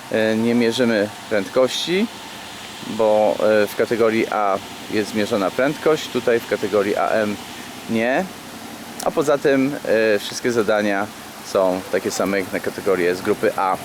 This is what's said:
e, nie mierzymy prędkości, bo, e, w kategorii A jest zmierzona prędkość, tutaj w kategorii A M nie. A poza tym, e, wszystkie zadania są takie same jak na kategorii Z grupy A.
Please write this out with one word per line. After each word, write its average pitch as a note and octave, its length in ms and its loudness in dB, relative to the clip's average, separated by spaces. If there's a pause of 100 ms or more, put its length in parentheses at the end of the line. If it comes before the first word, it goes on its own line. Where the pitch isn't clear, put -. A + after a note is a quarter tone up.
(120)
e, A2 240 2
nie A#2 200 2
mierzymy A#2 540 2 (200)
prędkości, C3 760 0 (800)
bo, G#2+ 520 4
e, G#2 280 4
w - 80 -8
kategorii A2+ 560 2
A G2+ 260 0 (340)
jest G2+ 200 -2
zmierzona G#2 400 0
prędkość, D3+ 560 0
tutaj A#2+ 320 2
w - 80 -12
kategorii G2+ 500 0
A - 120 0
M G#2 260 0 (540)
nie. A#2+ 360 2 (800)
A F#3 60 0
poza D3 260 2
tym, C#3 380 2 (400)
e, G2+ 40 2
wszystkie - 320 -4
zadania G#2 560 0 (380)
są F#2 360 2 (100)
takie G2+ 200 0
same G2 280 0
jak F#2 140 -6
na F#2 60 -2
kategorii F2+ 560 0
Z F#2+ 60 -8
grupy G#2 340 0
A. F#2 300 0